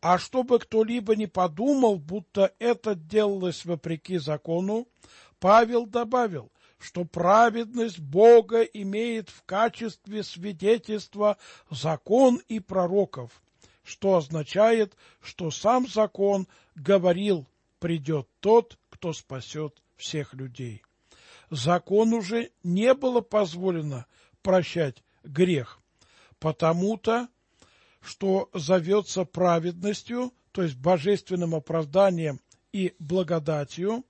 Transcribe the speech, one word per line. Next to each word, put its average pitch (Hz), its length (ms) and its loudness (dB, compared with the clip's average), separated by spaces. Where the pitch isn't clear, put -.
А 175 180 2
чтобы 247 420 0
кто-либо 220 560 0
не 214 100 -4
подумал, 202 720 0
будто 185 640 -2
это 220 340 -2
делалось 185 720 -2
вопреки 165 540 -6
закону, 170 680 -4
Павел 233 460 4
добавил, 220 640 -4
что - 260 -10
праведность 220 960 2
Бога 214 640 6
имеет 214 680 -4
в - 120 -20
качестве 214 800 -4
свидетельства 208 1160 -2
закон 185 760 2
и 220 140 -6
пророков, 180 840 -4
что - 340 0
означает, 180 800 2
что - 300 -8
сам 254 380 0
закон 202 580 0
говорил: 180 680 2
«Придёт 156 480 -4
тот, 226 380 2
кто - 220 -10
спасёт 143 680 -12
всех - 380 -8
людей». 123 480 -14
Закону 185 680 0
же 220 300 -6
не 202 320 2
было 254 280 0
позволено 170 840 -4
прощать 175 600 0
грех, 156 560 -2
потому-то, 196 880 -2
что 190 520 -4
зовётся 185 720 -2
праведностью, 180 1080 -2
то 190 100 -6
есть 147 140 -4
божественным 175 760 0
оправданием 160 880 0
и 190 260 -4
благодатью 165 1120 -4